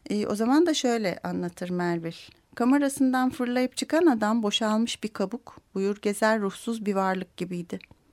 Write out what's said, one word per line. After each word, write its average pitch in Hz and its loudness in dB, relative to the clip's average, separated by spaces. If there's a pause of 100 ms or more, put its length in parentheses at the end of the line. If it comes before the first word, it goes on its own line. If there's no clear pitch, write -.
E, 208 -2
o 208 -2
zaman 254 4
da 311 2
şöyle 226 -2
anlatır 180 -6
Melville. 170 -2 (400)
"Kamerasından 262 2
fırlayıp 254 -2
çıkan 320 2
adam 220 4
boşalmış 214 0
bir 208 -4
kabuk, - -6 (180)
uyur 196 0
gezer 214 2
ruhsuz 214 -4
bir 202 0
varlık 190 -2
gibiydi. 180 -8 (340)